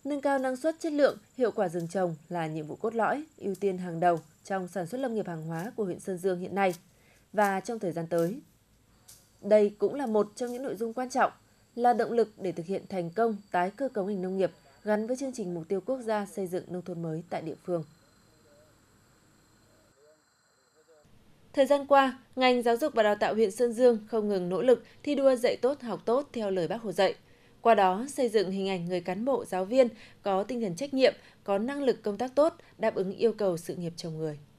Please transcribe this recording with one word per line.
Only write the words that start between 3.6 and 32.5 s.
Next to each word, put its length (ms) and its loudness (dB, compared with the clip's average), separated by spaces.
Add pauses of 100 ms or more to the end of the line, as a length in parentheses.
hàng 220 -6
đầu 200 4 (240)
trong 240 -6
sản 180 -6
xuất 120 -8
lâm 160 -4
nghiệp 140 -4
hàng 140 -8
hóa 340 -8
của 80 -2
huyện 160 -6
Sơn 180 -6
Dương 220 -2
hiện 140 -8
nay 200 2 (580)
và 280 2
trong 180 -8
thời 140 -4
gian 140 -4
tới. 340 0 (1000)
Đây 380 4
cũng 160 0
là 120 -4
một 300 0
trong 160 -6
những 100 -8
nội 120 -6
dung 200 -6
quan 160 -6
trọng, 220 0 (420)
là 180 4
động 200 0
lực 240 2
để 160 -6
thực 140 -8
hiện 220 -4
thành 220 -6
công 260 0 (140)
tái 200 0
cơ 180 -6
cấu 160 -4
ngành 180 -4
nông 160 -4
nghiệp 120 2 (340)
gắn 220 0
với 100 -2
chương 160 -6
trình 220 -6
mục 140 -10
tiêu 120 -2
quốc 200 -4
gia 260 -2
xây 200 -6
dựng 220 -6
nông 140 -8
thôn 200 -8
mới 280 -4
tại 120 -6
địa 220 -8
phương. 200 -2 (3750)
Thời 140 4
gian 200 2
qua, 320 6 (180)
ngành 260 4
giáo 140 4
dục 180 -2
và 80 2
đào 120 4
tạo 200 0
huyện 160 2
Sơn 220 0
Dương 260 6 (100)
không 200 -2
ngừng 200 0
nỗ 140 -2
lực 220 4 (180)
thi 120 -2
đua 200 4
dạy 220 0
tốt, 260 -2
học 220 -6
tốt 280 0
theo 180 -4
lời 180 0
Bác 140 -6
Hồ 100 -6
dạy. 220 4 (460)
Qua 140 8
đó, 340 4
xây 200 -2
dựng 220 2
hình 180 -2
ảnh 160 -2
người 160 -2
cán 240 -6
bộ, 200 0
giáo 200 -4
viên 240 6 (340)
có 200 0
tinh 180 -6
thần 160 -4
trách 180 -6
nhiệm, 200 6 (300)
có 140 0
năng 240 -4
lực 200 0
công 160 -4
tác 160 -4
tốt, 200 4 (240)